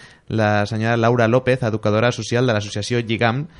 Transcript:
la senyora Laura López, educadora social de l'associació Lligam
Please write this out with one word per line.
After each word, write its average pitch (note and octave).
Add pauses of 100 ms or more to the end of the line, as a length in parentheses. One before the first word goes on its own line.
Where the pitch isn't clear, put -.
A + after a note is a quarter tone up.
(280)
la G#2
senyora A2+
Laura A#2
López, B2+
educadora A2
social A#2+
de A#2
l'associació G#2
Lligam A2+ (120)